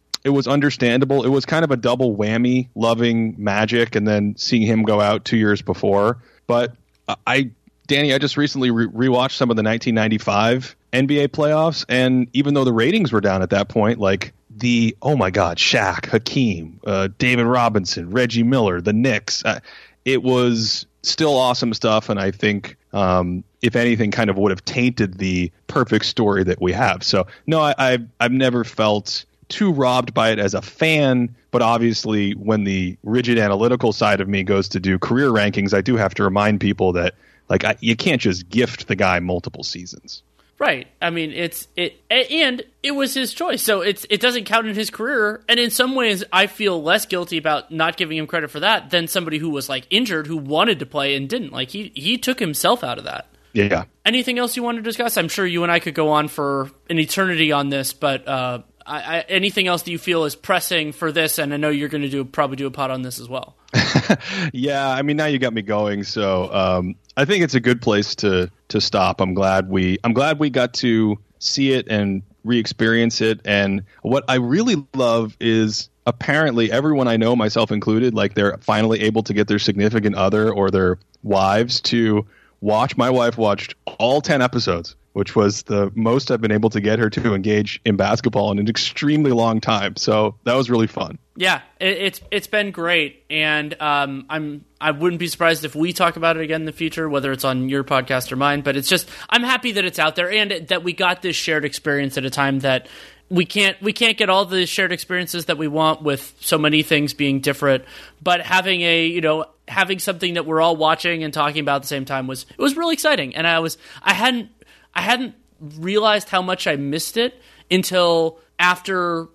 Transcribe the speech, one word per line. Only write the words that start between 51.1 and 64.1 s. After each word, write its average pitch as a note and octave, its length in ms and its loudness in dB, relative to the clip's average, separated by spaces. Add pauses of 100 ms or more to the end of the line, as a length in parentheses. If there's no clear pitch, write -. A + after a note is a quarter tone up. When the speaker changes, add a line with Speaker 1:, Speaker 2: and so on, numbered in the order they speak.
Speaker 2:
and C#3 140 -8
didn't. A3 200 -6
Like, B2+ 200 -8
he, G3+ 240 -12
he F#3 240 -4
took B3+ 200 -4
himself F3+ 460 -2
out A#2+ 140 -6
of - 60 -14
that. - 220 -10 (280)
Speaker 1:
Yeah. G2+ 300 0 (200)
Speaker 2:
Anything A#3+ 340 0
else A#3+ 160 -2
you B3 80 -6
want A#3 140 -4
to A3+ 60 -10
discuss? A3+ 340 -4
I'm E3 120 0
sure G3 180 -2
you E3+ 160 0
and E3+ 100 0
I E3 80 4
could E3 140 -6
go D#3 160 2
on D3+ 180 2
for C#3 420 -4 (200)
an E3+ 80 0
eternity D#3+ 540 0
on C#3+ 180 0
this, C#3 240 -4
but, C3+ 340 -4
uh, B2+ 320 -4 (260)
I, D3+ 320 -6
I, - 100 -2
anything F#3+ 380 0
else F3 160 0
that F3 80 -10
you E3+ 80 -6
feel E3 260 0
is D3 100 -4
pressing E3 580 -2
for D#3+ 180 -4
this? D#3 280 -2
And D3 160 -2
I - 20 -4
know D3+ 140 0
you're C#3+ 180 -2
gonna C#3+ 200 -4
do, C3+ 160 -4
probably C3+ 320 -4
do C#3 100 -8
a C3 40 -6
pod C3 200 -6
on C3 120 -6
this B2+ 160 -10
as B2 120 -16
well. - 260 -12 (160)
Speaker 1:
<laughs> - 140 2 (640)